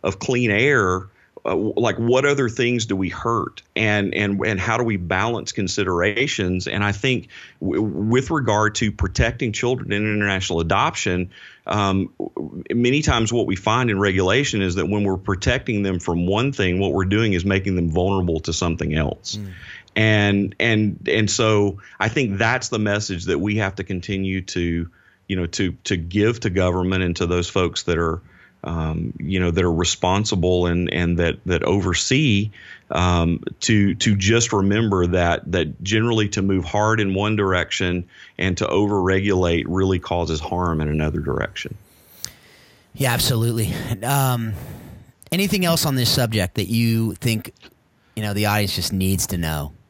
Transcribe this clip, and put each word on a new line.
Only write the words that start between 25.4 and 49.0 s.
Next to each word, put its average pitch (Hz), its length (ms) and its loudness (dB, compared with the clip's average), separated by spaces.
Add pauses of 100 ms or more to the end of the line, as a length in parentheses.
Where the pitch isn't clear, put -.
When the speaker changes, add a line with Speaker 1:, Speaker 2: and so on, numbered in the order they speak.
Speaker 1:
to, 90 260 -2 (140)
to 98 100 0
give 101 460 0
to 113 80 -2
government 92 520 2
and 87 140 0
to 90 100 -2
those 87 240 0
folks 90 340 -2
that 85 140 0
are, 85 240 0 (440)
um, 80 540 -4
you 92 200 -2
know, 90 120 2
that 85 120 2
are 87 80 4
responsible 90 920 2
and, 87 260 0
and 85 280 0
that, 85 260 0
that 85 180 0
oversee, 101 880 2 (400)
um, 85 500 2 (200)
to, 101 340 2
to 104 220 2
just 113 340 2
remember 98 560 2
that, 87 460 0
that 87 280 -2
generally 110 480 2
to 101 120 -2
move 95 240 0
hard 107 340 2
in 98 140 -2
one 104 240 0
direction 90 720 -2 (280)
and 90 200 0
to - 80 -2
overregulate 95 1040 2
really 95 320 2
causes 82 420 -2
harm 85 400 -2
in 76 80 -2
another 76 320 -2
direction. - 560 -6 (1160)
Speaker 2:
Yeah, 127 200 0
absolutely. 113 600 0 (300)
Um, 123 520 0 (760)
anything 190 320 0
else 165 220 2
on 143 100 0
this 123 140 2
subject 110 460 0
that 104 120 -2
you 113 460 2
think, - 400 -4 (600)
you 107 100 -6
know, 104 100 -4
the 104 140 2
audience 104 280 2
just - 160 -4
needs 95 360 0